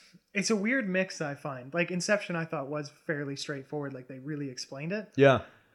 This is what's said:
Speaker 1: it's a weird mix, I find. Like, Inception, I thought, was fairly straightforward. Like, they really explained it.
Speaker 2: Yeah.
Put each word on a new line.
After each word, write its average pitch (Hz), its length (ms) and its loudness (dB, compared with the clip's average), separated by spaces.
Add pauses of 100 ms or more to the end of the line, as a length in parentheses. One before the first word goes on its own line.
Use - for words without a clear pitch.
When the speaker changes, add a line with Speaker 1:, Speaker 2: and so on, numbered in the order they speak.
(340)
Speaker 1:
it's 202 160 0
a 226 60 4
weird 220 340 2
mix, 185 320 0
I 143 140 -4
find. 135 380 -8
Like, 170 180 0
Inception, 180 440 0
I 165 100 -2
thought, 151 220 -4
was 147 220 -4 (180)
fairly 143 280 -2
straightforward. 139 580 -6
Like, 127 140 -14
they 135 120 -12
really 143 300 -4
explained 139 420 -8
it. 208 240 -4
Speaker 2:
Yeah. 131 260 8 (340)